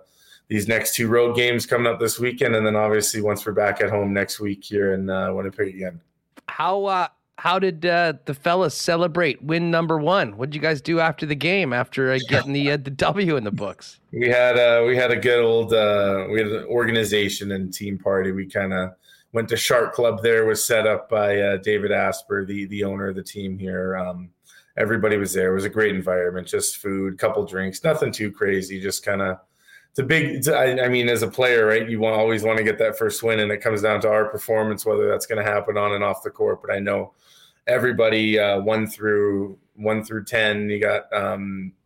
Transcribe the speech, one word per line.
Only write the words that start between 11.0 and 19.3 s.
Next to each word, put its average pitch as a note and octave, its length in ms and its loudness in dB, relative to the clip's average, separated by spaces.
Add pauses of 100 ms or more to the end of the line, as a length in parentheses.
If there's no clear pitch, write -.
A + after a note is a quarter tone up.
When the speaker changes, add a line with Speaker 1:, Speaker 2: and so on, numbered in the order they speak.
Speaker 2:
the D3 100 -2
game, D#3+ 360 0
after, B2+ 400 0
uh, C3 160 2
getting C#3 240 0
the, C#3+ 200 0
uh, D3 60 0
the C#3 120 -8
W D#3+ 480 0
in A2 80 -4
the G2+ 60 -4
books? - 480 -10 (120)
Speaker 1:
We A#2+ 160 -2
had, B2 300 4
uh, A#2 280 6
we B2+ 120 4
had B2 140 4
a A#2+ 40 4
good A#2+ 240 4
old, A2+ 340 4
uh, G2+ 560 2
we G#2+ 100 0
had G#2+ 80 0
an G#2 180 -4
organization G#2+ 880 0
and F#2+ 200 -6
team G2+ 240 -8
party. F#2+ 360 0
We F#2+ 140 -6
kinda F#2+ 480 -4 (360)